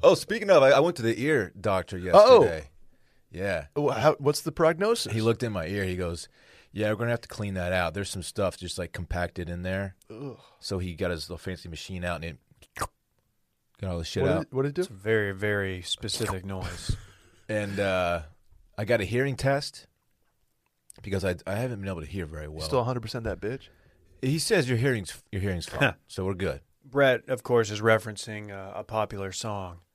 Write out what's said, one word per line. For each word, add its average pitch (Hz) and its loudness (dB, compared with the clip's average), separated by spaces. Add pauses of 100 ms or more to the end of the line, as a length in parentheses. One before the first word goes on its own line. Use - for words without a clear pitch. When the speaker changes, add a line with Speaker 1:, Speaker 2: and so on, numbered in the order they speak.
Speaker 1:
Oh, 180 10
speaking 202 -2
of, 160 10
I, 135 8
I 135 8
went 170 2
to - -6
the 113 2
ear 131 0
doctor 95 -2 (160)
Speaker 2:
Uh-oh. 214 12
Speaker 1:
yesterday. 80 0 (600)
Yeah. 87 -4 (100)
Speaker 2:
Wha-, 147 0
how, 127 4
what's 147 0
the 160 -6
prognosis? 170 2
Speaker 1:
He 110 0
looked 113 2
in 117 -4
my 87 -4
ear. 98 -2
He 92 -2
goes, 85 -6 (440)
"Yeah, 107 0
we're 107 0
gonna 117 -2
have 117 -2
to - -20
clean 101 -6
that 90 -2
out. 87 0
There's 98 -4
some 92 -8
stuff 95 -2
just, 90 -10
like, 87 -8
compacted 87 -6
in 87 -8
there." 95 -4 (140)
Speaker 2:
Ugh. 120 -12 (200)
Speaker 1:
So - -6
he 92 -4
got 87 -2
his 80 -6
little 87 -10
fancy 92 -10
machine 87 -10
out 87 -4
and 78 -10
it 78 -10 (1400)
got 95 -4
all 85 -4
the 85 -6
shit - -2
Speaker 2:
What 92 4
did 92 2
Speaker 1:
out. 92 -2
Speaker 2:
it, - -12
what 131 -2
did 143 -2
it 143 -14
do? - -4
Speaker 3:
It's - -6
a - -18
very, 104 0
very 98 -2
specific 98 -6
noise. 92 -6
<laughs> - -18 (420)
Speaker 1:
And, 101 -2
uh, 90 0 (560)
I 107 -4
got 113 2
a 98 -2
hearing 117 -2
test - -2 (1120)
because 98 -2
I, 90 2 (120)
I 98 -4
haven't 120 -4
been 98 -6
able 90 -4
to 76 -10
hear 90 -6
very 76 -10
Speaker 2:
You 76 -12
Speaker 1:
well. 78 -8
Speaker 2:
still 101 2
a 120 2
hundred 123 -2
percent 113 -8
that 95 -4
bitch? 123 -4 (600)
Speaker 1:
He 135 0
says 156 2
your 123 2
hearing's, 117 -2 (120)
your 98 -2
hearing's 90 -2
fine, 131 0
Speaker 3:
<laughs> - -20
Speaker 1:
so - -6
we're 98 0
good. 87 -4 (240)
Speaker 3:
Brett, 131 2
of 127 -4
course, 117 2
is 104 -6
referencing, 107 0
uh, 98 -12
a 104 -10
popular 101 -4
song 95 -8 (160)